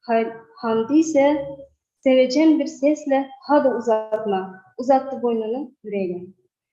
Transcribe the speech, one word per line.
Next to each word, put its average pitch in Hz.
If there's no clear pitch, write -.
Hay-, 226
Hamdi 226
ise 311
sevecen 262
bir 285
sesle, 277
"Hadi 277
uzatma." 220
Uzattı 262
boynunu 233
yüreğe. 185